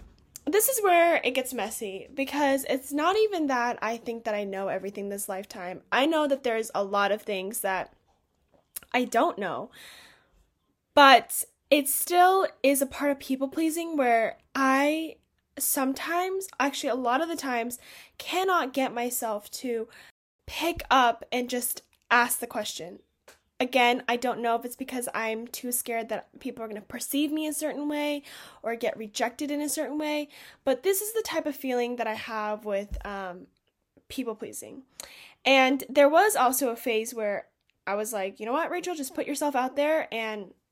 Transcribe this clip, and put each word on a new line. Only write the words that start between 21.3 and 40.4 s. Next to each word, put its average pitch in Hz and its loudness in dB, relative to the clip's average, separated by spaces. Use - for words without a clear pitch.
and 247 -2
just 247 -4
ask 240 4
the 233 -6
question. 202 -8
Again, 247 4
I 240 2
don't 240 -2
know 233 2
if 233 -6
it's 247 -10
because 254 -6
I'm 220 -4
too 240 -8
scared 233 -4
that - -8
people 247 -10
are - -6
gonna 214 -10
perceive 277 -2
me 311 -2
a 302 -4
certain 294 -4
way 294 -2
or 233 -4
get 233 -2
rejected 240 -4
in 294 -2
a 294 -2
certain 285 -4
way, 302 -4
but 254 0
this 381 2
is 427 -6
the 453 0
type 320 -4
of 285 -2
feeling 247 -2
that 226 -2
I 214 -2
have 214 -6
with, 202 -4
um, 190 -10
people 233 -6
pleasing. 214 -14
And 262 6
there 285 8
was 370 6
also 254 2
a 233 -2
phase 226 -2
where 208 -4
I 190 -2
was 214 -2
like, 196 -4
"You 214 -8
know 233 0
what, 294 0
Rachel, 349 -4
just 277 -6
put 302 -4
yourself 294 -2
out 262 -2
there 302 0
and 214 -6